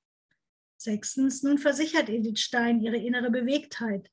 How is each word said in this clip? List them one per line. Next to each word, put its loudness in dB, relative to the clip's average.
Sechstens, 0
nun 4
versichert 2
Edith -2
Stein 2
ihre -2
innere -2
Bewegtheit, -4